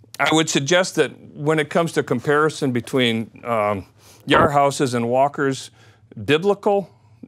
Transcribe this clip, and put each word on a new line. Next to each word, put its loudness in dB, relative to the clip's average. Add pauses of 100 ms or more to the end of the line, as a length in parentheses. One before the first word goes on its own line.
(180)
I 0
would 2
suggest 0
that 0 (220)
when 0
it -4
comes 0
to 0
comparison 0
between, -2
um, -2 (400)
Yarhouse's 2
and -2
Walker's -2 (540)
biblical, 0 (380)